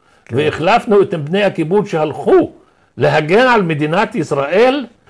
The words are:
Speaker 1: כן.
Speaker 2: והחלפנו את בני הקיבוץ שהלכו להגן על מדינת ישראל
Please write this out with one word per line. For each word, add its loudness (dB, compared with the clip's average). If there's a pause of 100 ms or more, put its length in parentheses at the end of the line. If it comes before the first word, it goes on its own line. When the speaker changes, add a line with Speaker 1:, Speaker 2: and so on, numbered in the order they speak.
(240)
Speaker 1:
כן. -8
Speaker 2:
והחלפנו 2
את -4
בני -2
הקיבוץ -2
שהלכו 0 (440)
להגן 2
על 2
מדינת -2
ישראל 0 (240)